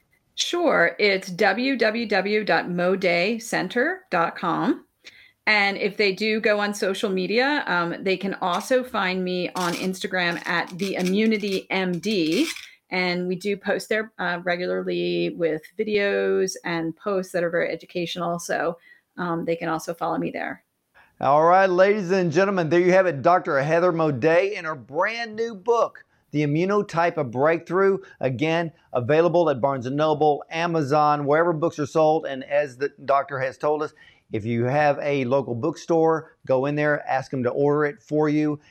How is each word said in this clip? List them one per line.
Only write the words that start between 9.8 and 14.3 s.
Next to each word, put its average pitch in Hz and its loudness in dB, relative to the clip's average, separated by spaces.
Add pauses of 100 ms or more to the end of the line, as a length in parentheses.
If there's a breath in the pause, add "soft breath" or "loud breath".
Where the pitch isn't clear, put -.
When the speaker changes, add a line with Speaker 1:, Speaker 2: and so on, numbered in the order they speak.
Speaker 1:
at 175 -2
the 190 -4
Immunity 196 0
M 185 -2
D. 180 0 (460 loud breath)
And 180 -2
we 185 -2
do 202 -4
post 196 -4
there, 220 -2
uh, 175 -4